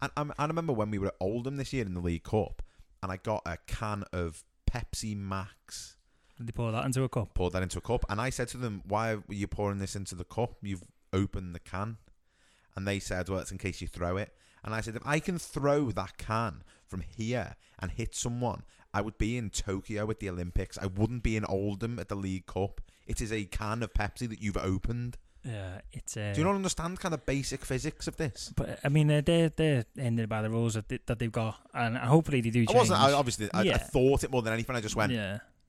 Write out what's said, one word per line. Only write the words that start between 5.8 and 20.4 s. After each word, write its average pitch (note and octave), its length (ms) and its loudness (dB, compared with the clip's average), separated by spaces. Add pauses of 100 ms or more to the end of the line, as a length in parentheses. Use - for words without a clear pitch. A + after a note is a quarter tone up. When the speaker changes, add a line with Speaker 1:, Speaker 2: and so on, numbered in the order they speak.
Speaker 2:
Did A#2+ 100 -10
they A2+ 40 -8
pour A#2 220 -2
that B2 120 -2
into C3 180 2
a B2+ 60 2
cup? - 240 -2
Speaker 1:
Poured F2+ 200 2
that F#2 100 2
into F2+ 140 -2
a - 40 -6
cup, - 280 0
and G#2 100 -2
I B2+ 100 0
said B2+ 200 -2
to - 80 -10
them, A2 280 -4
"Why A2 300 0
were G2+ 180 -8
you G2+ 140 -2
pouring G2+ 320 0
this G2 160 -4
into G2 200 -6
the F2+ 100 -8
cup? - 360 -4
You've F#2+ 220 -6 (300)
opened F#2+ 420 -2
the E2+ 40 -10
can." A2 380 -6 (800)
And F#2+ 120 -4
they G2+ 120 2
said, F2+ 300 -4
"Well, F#2+ 100 0
it's - 120 -8
in F#2+ 60 -8
case F2+ 220 -4
you F2 80 -6
throw F2 300 -2
it." - 180 -6 (280)
And G#2+ 120 -6
I A2+ 60 -2
said, G#2+ 140 -6
"If A#2+ 100 -8
I D3 140 2
can F3 180 -2
throw C#3+ 540 2
that G2 260 -6
can A2 460 -2 (240)
from F#2+ 140 -6
here A2 540 -4 (240)
and F#2 120 -4
hit A2 240 -4
someone, A#2+ 480 -2 (300)
I G2+ 80 0
would G#2 160 -6
be A2+ 200 0
in A2+ 120 -4
Tokyo G2+ 600 -4
at A2 100 -4
the G2 100 -4
Olympics. F2+ 480 -2